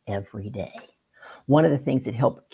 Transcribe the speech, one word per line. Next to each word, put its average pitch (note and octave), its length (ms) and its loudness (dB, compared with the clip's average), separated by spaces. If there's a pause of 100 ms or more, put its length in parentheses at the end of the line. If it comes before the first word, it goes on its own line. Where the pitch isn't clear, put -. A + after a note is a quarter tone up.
every G2+ 440 -8
day. - 240 -10 (720)
One D3+ 180 6
of E3 60 4
the C#3+ 80 0
things C3 260 -2
that A2+ 100 -6
help, B2 400 -2